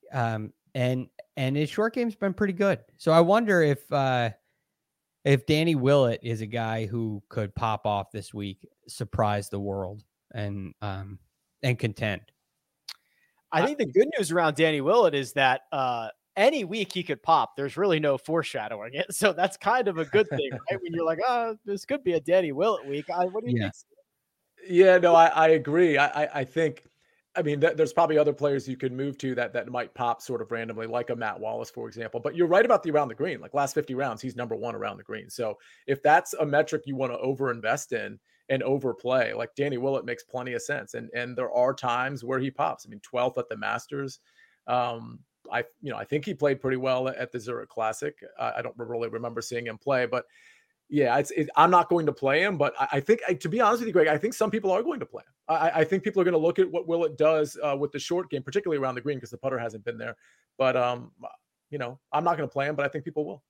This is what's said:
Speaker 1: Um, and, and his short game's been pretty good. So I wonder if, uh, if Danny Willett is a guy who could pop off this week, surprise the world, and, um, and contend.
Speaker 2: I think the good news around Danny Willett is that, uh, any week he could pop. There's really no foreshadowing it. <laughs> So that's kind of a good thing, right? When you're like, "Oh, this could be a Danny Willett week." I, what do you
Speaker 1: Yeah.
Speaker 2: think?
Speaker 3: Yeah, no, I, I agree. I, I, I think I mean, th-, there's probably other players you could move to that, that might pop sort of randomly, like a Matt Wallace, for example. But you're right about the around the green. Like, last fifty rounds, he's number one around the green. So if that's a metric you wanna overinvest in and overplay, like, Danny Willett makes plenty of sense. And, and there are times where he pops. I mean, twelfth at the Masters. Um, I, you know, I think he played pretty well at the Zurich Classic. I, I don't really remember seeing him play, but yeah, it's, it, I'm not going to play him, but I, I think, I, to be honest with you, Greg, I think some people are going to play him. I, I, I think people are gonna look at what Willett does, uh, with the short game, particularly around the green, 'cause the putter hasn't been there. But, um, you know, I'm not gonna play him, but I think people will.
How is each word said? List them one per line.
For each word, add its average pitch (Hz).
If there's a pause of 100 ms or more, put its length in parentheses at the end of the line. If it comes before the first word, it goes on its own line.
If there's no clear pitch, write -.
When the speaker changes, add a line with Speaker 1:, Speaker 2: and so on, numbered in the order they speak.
(120)
Speaker 1:
Um, 113 (220)
and, 127 (300)
and 135
his 151
short 220
game's 233
been 196
pretty 196
good. 196 (180)
So 160
I 165
wonder 196
if, 143
uh, 131 (920)
if 139
Danny 160
Willett 131
is 117
a 110
guy 113
who 110
could 104
pop 110
off 101
this -
week, 101 (200)
surprise 104
the 101
world, 98 (320)
and, 101
um, 98 (440)
and 127
contend. 101 (1300)
Speaker 2:
I 165
think 285
the 233
good 185 (100)
news 170
around 160
Danny 156
Willett 175
is 139
that, 131 (100)
uh, 123 (260)
any 247
week 196
he 180
could 143
pop. 147
There's 139
really 175
no 143
foreshadowing 117
it. 151
<laughs> 190
So 202
that's 180
kind 240
of 175
a 160
good 208
thing, 139
right? -
When 339
you're 165
like, 160
"Oh, 233
this 202
could 277
be 180
a 156
Danny 175
Willett 160
week." 143
I, 180
what 202
do 123
you 120
Speaker 1:
Yeah. 107
Speaker 2:
think? -
Speaker 3:
Yeah, 185
no, 175
I, 165
I 160
agree. 156
I, 143
I, 147
I 131
think 156 (460)
I -
mean, 147
th-, 127
there's 156
probably 156
other 147
players 139
you 131
could 131
move 135
to 131
that, 120
that 120
might 123
pop 120
sort 117
of 107
randomly, 113
like 120
a 117
Matt 104
Wallace, 110
for 117
example. 113
But 143
you're 170
right 185
about 220
the 165
around 147
the 110
green. 151
Like, -
last 139
fifty 143
rounds, 123
he's 123
number 117
one 113
around 104
the 101
green. 107
So 110 (280)
if 135
that's 160
a 160
metric 147
you 139
wanna 127
overinvest 123
in 104 (320)
and 135
overplay, 127
like, 113
Danny 139
Willett 135
makes 120
plenty 127
of 117
sense. 123
And, 117
and 123
there 123
are 123
times 127
where 131
he 135
pops. 147
I 107
mean, 104
twelfth 123
at 120
the 110
Masters. 120 (480)
Um, 117 (300)
I, 120 (160)
you 139
know, 113
I 107
think 143
he 208
played 139
pretty 131
well 131
at 123
the 123
Zurich 113
Classic. 113 (240)
I, 120
I 120
don't 120
really 117
remember 117
seeing 120
him 110
play, 131
but 123 (640)
yeah, 139
it's, 147
it, 151
I'm 160
not 175
going 170
to 143
play 139
him, 196
but 139
I, 131
I 143
think, 220
I, 185
to -
be 208
honest 226
with 233
you, 214
Greg, 160
I 151
think 214
some 214
people 202
are 190
going 285
to -
play -
him. - (160)
I, 160
I, 160
I 156
think 185
people 202
are 180
gonna 175
look 165
at 185
what 170
Willett 165
does, 156
uh, 143
with 143
the 143
short 175
game, 135
particularly 165
around 131
the 123
green, 135
'cause 117
the 120
putter 131
hasn't 110
been 117
there. 113 (420)
But, 131
um, 123 (600)
you 147
know, 127 (140)
I'm 151
not 170
gonna 147
play 139
him, 151
but 139
I 139
think 143
people 151
will. 175